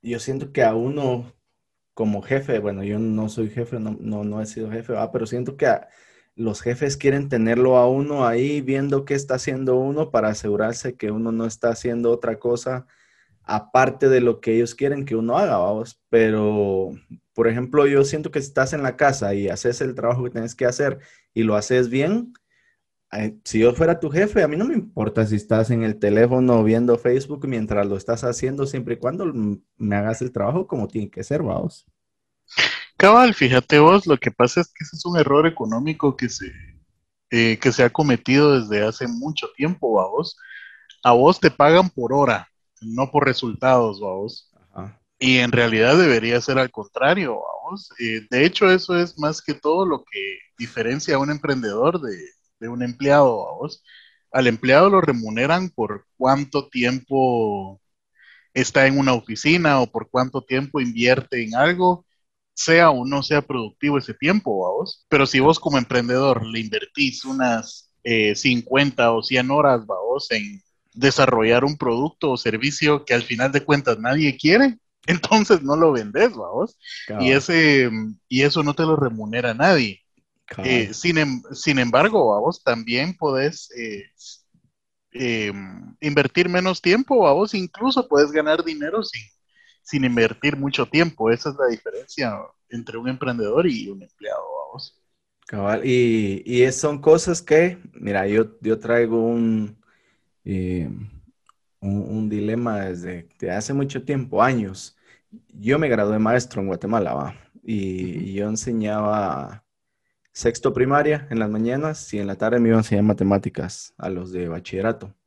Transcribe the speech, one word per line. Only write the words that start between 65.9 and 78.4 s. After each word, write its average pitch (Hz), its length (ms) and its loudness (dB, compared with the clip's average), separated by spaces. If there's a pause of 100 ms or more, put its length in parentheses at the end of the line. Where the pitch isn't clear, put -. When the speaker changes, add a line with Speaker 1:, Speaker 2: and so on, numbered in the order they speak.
Speaker 2:
le 113 140 -6
invertís 113 640 -4
unas, 127 640 -4 (120)
eh, 110 320 0
cincuenta 127 800 2
o 110 100 -2
cien 131 280 -2
horas, 139 300 2
¿va 104 200 -8
vos? 123 300 -4
En 104 300 -6 (320)
desarrollar 120 720 4
un 147 120 -2
producto 135 540 -2
o 127 60 -2
servicio 143 680 -2
que - 80 0
al 120 100 2
final 123 280 -2
de 139 140 0
cuentas 135 340 2
nadie 135 380 0
quiere, 233 400 4 (140)
<laughs> - 160 -12
entonces 190 560 2
no 139 120 0
lo 160 180 4
vendés, 127 400 0
¿va 98 180 -10
vos? 147 260 -6 (280)
Speaker 1:
Cabal. 107 200 -4
Speaker 2:
Y 131 60 4
ese, 143 580 4 (380)
y 131 160 0